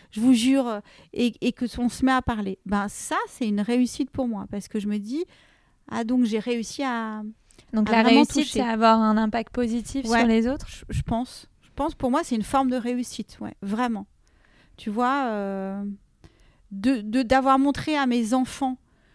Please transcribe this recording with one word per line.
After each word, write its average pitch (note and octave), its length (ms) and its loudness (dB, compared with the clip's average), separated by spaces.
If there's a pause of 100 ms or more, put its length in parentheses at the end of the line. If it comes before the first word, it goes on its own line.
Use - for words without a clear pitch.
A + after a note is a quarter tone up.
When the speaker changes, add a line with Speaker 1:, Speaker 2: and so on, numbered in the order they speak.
(120)
Speaker 1:
Je G#3+ 100 -8
vous B3+ 120 6
jure, B3+ 340 4
euh, G#3+ 120 -4 (340)
et, A#3+ 280 0
et B3 120 2
que B3 120 -4 (140)
on A#3+ 100 0
se - 160 -2
met C4 60 4
à C4 100 2
parler. » G#3 460 -4
Ben, G3+ 220 -2
ça, - 280 -6 (100)
c'est - 200 -6
une G#3 140 0
réussite B3 500 0
pour C4 160 -4
moi G3+ 240 -6
parce G3+ 160 -8
que A3 120 -6
je G3+ 80 -6
me G#3 120 -2
dis : « B3+ 260 -6 (680)
Ah, A3+ 120 -4
donc B3 220 2
j'ai A3 140 -2
réussi A#3 440 -6
à, A3+ 380 -6 (520)
Speaker 2:
Donc G#3+ 160 2
Speaker 1:
à - 80 0
Speaker 2:
la A3+ 60 8
Speaker 1:
vraiment B3+ 180 8
Speaker 2:
réussite, D4 120 4
Speaker 1:
toucher. » D4 120 2 (140)
Speaker 2:
c'est B3 80 0
avoir A3+ 320 6
un G#3+ 180 4
impact A3 360 -2
positif A#3+ 540 -4
Speaker 1:
Ouais. A#3 120 4
Speaker 2:
sur A#3 80 4
les A3+ 200 4
autres ? C#4 200 -4
Speaker 1:
Je, - 220 -18
je - 140 -2
pense. - 440 -6 (140)
Je - 140 -20
pense, D4+ 180 -4
pour C4 160 -2
moi, C#4+ 140 2
c'est B3 120 -4
une A3 80 -2
forme C4+ 280 0
de B3+ 60 -2
réussite, A#3+ 640 -6
ouais, G#3+ 200 -12
vraiment. G#3+ 460 -4 (680)
Tu - 120 -10
vois, B3 380 -2
euh, G3 560 -6 (880)
de, G#3 300 -2
de, G#3+ 200 -2
d'avoir C4 380 4
montré C#4+ 360 0
à C#4 120 0
mes A#3+ 260 0
enfants C4 440 -2 (380)